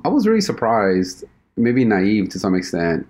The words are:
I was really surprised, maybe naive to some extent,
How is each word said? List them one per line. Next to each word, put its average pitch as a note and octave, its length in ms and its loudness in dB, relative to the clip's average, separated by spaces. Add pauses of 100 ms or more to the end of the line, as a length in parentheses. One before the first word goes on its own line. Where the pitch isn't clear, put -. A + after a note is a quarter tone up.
I D#3 40 -2
was A3 180 2
really A3 140 2
surprised, G#2 840 0 (340)
maybe A#2+ 280 2
naive G2+ 440 2
to F#2 100 -10
some F#2 140 0
extent, E2+ 560 -2